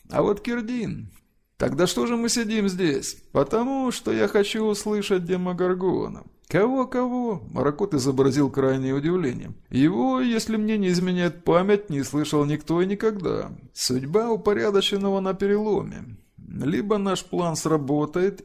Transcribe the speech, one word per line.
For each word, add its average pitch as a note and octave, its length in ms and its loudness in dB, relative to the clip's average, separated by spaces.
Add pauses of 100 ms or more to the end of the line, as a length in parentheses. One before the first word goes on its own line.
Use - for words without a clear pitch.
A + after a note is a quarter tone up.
(120)
А - 100 0
вот G3+ 200 0
Кирдин...» A#3 680 -6 (480)
«Тогда C#3 300 0
что A#3+ 180 0
же A#3+ 100 0
мы A#3 140 0
сидим G#3+ 400 0
здесь?» F3+ 480 -2 (140)
«Потому B3 600 0
что - 220 -4
я G#3+ 140 4
хочу G#3 380 2
услышать G3+ 600 0
Демогоргона». F3+ 1000 -2 (280)
«Кого-кого?» B3 920 0 (100)
Ракот D3 400 -2
изобразил C3+ 560 2
крайнее C3 460 0
удивление. C#3+ 560 -2 (180)
«Его, A3 500 2
если A3+ 380 0
мне G#3+ 220 0
не F#3 100 2
изменяет F3 540 0
память, G3 480 4
не C#3 100 -2
слышал D3 420 0
никто D3+ 380 0
и F#3+ 60 0
никогда. G3+ 640 -2 (200)
Судьба D#3 600 0
упорядоченного G3 880 2
на F#3+ 160 -2
переломе. G3+ 800 -2 (200)
Либо G#3 600 -2
наш G3 260 -2
план F3 320 -2
сработает, D3+ 880 0